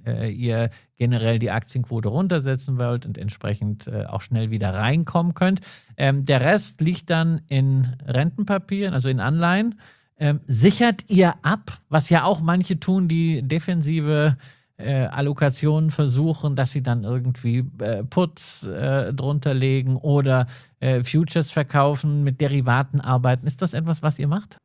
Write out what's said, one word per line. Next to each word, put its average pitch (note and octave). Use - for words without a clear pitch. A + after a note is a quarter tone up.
äh, A2+
ihr A#2
generell A#2
die A2
Aktienquote A2+
runtersetzen C3+
wollt A#2+
und G#2+
entsprechend, G#2
äh, G#2
auch -
schnell A2+
wieder G2+
reinkommen D#3+
könnt. F#3
Ähm, C#3
der C#3
Rest F3+
liegt E3
dann E3
in C3+
Rentenpapieren, E3
also B2+
in C3
Anleihen. E3+
Ähm, D3
sichert G3
ihr F#3
ab, G#3
was D3+
ja D#3+
auch E3
manche F3
tun, F#3
die E3
defensive, D3+
äh, C3
Allokationen D3
versuchen, D3
dass C3
sie C3+
dann B2
irgendwie, B2
äh, G#2+
Puts, -
äh, A#2
drunter C#3
legen C3
oder, C3+
äh, B2+
Futures D#3
verkaufen, D3
mit C3+
Derivaten C3+
arbeiten. B2+
Ist -
das E3+
etwas, D#3+
was D3
ihr C#3
macht? F#3